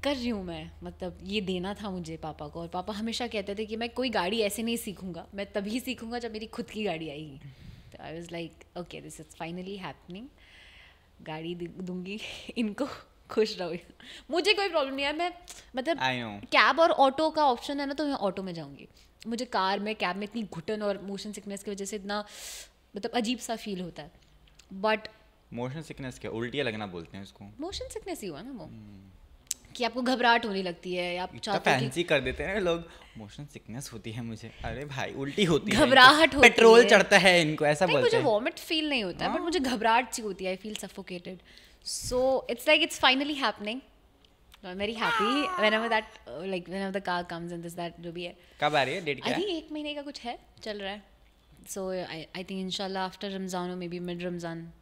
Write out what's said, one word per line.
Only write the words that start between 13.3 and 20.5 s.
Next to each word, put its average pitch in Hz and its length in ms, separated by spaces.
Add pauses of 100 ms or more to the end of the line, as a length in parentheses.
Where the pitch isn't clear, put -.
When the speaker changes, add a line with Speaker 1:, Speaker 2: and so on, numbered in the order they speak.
Speaker 1:
खुश 214 280
रहो। 175 180 (540)
मुझे 370 240
कोई 403 140
प्रॉब्लम 285 260
नहीं 277 120
है, 302 100
मैं 349 160 (440)
मतलब 277 200
Speaker 2:
I 254 40
know। 113 500
Speaker 1:
कैब 262 300
और 339 100
ऑटो 277 400
का 302 160
ऑप्शन 277 340
है 277 60
ना, 277 80
तो 302 120
मैं 285 60
ऑटो 196 300
में 185 120
जाऊँगी। 143 340 (380)
मुझे 233 180
कार 196 360
में, 214 140
कैब 185 220
में 202 80
इतनी 226 180
घुटन 214 400